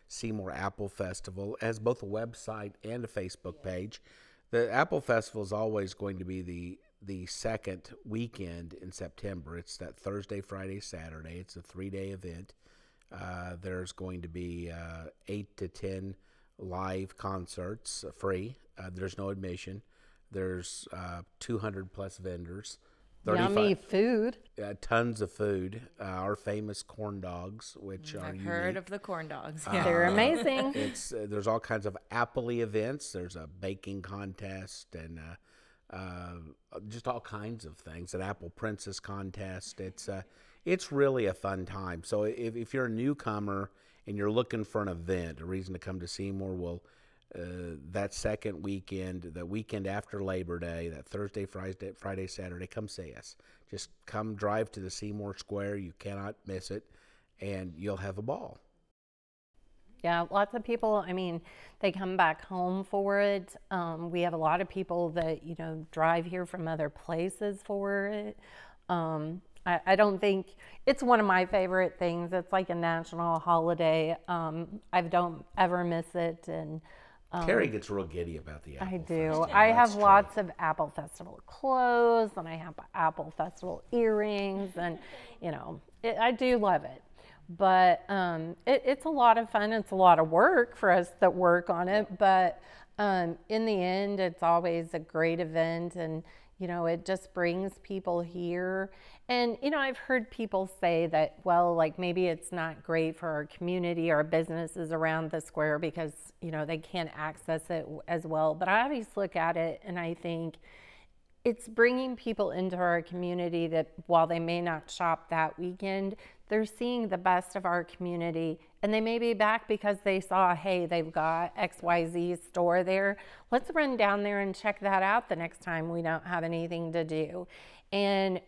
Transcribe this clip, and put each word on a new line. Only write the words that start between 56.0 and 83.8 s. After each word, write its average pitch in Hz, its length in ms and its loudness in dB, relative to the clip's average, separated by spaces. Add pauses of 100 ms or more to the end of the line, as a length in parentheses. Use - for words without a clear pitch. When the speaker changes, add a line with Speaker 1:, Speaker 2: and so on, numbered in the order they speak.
Speaker 1:
miss 92 240 -8
it, 104 140 -8 (560)
and 95 360 -8
you'll 95 200 -4
have 98 220 -8
a 107 40 -8
ball. - 360 -8 (1400)
Speaker 3:
Yeah, 170 280 2
lots 202 240 2
of 233 80 -4
people, 220 440 0
I 185 80 -6
mean, 175 260 -4 (400)
they 196 100 2
come 185 260 -4
back 165 280 4
home 185 400 -2
for 202 360 2
it. 202 360 0 (140)
Um, 170 400 -4
we 175 100 0
have 170 140 2
a 165 40 -2
lot 160 220 4
of 185 80 -2
people 175 420 -2
that, 160 340 -2
you 160 140 -8
know, 160 340 -8
drive 165 340 4
here 180 180 -4
from 170 240 -6
other 160 220 -2
places 190 760 -4
for 202 440 -2
it. 208 300 -6 (520)
Um, 160 500 -2 (240)
I, 175 220 2
I 190 100 8
don't 202 240 4
think, 190 280 2 (360)
it's 269 180 2
one 240 180 8
of 214 60 4
my 185 200 4
favorite 185 520 2
things. 175 360 -2
It's 180 180 -2
like 190 160 2
a 175 60 -2
national 165 640 -2
holiday. 165 760 4 (140)
Um, 165 520 -4 (120)
I 180 80 4
don't 170 420 0 (140)
ever 180 280 4
miss 170 300 -2
it, 170 340 -2
and, 160 340 -8 (500)
um, 117 140 -2
Speaker 1:
Carrie 156 220 4
gets 107 200 -6
real 98 180 -2
giddy 85 300 -6
about 76 260 -14
the 71 160 -14
Speaker 3:
I 190 60 -6
Speaker 1:
Apple 185 140 -6
Speaker 3:
do. 160 320 -2
Speaker 1:
Festival. 160 240 2
Speaker 3:
I 214 180 10
Speaker 1:
That's 233 60 6
Speaker 3:
have 233 160 8
Speaker 1:
true. 208 80 2
Speaker 3:
lots 202 340 10
of 190 220 -2
Apple 156 360 0
Festival - 520 -12
clothes, 240 920 4
and 170 100 -8
I 165 100 -8
have 175 180 -10 (200)
Apple 160 440 0
Festival 175 520 -6